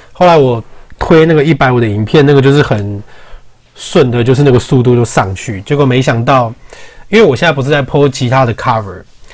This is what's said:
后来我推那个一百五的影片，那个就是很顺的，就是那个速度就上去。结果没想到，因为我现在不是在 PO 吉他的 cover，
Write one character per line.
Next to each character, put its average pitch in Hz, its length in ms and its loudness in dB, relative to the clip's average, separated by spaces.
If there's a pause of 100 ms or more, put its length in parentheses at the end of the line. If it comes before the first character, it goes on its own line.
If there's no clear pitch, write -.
(120)
后 - 140 0
来 170 100 4
我 127 240 2 (380)
推 160 260 2
那 165 80 2
个 151 120 2
一 156 100 0
百 135 160 0
五 123 80 0
的 117 80 0
影 104 180 -2
片， 143 220 2
那 147 80 4
个 139 80 4
就 135 100 4
是 147 80 2
很 104 400 -4 (760)
顺 139 340 0
的， 120 140 0
就 131 100 2
是 127 80 2
那 143 80 4
个 123 80 4
速 127 240 0
度 123 140 2
就 120 80 0
上 107 280 -4
去。 95 300 -10
结 147 140 -4
果 143 100 0
没 127 160 0
想 120 220 -2
到， 127 280 0 (560)
因 214 120 2
为 226 40 4
我 139 120 2
现 170 100 -4
在 160 60 2
不 139 100 -6
是 131 80 -4
在 147 140 0
PO 143 240 0
吉 127 200 -4
他 131 160 2
的 117 80 -2
cover， 107 480 -6 (340)